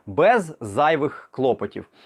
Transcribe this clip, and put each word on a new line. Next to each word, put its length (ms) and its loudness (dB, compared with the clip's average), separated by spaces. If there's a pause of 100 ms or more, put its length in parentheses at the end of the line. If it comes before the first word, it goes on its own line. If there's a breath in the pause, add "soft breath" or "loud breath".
без 560 2
зайвих 720 -2
клопотів. 580 -4 (160 soft breath)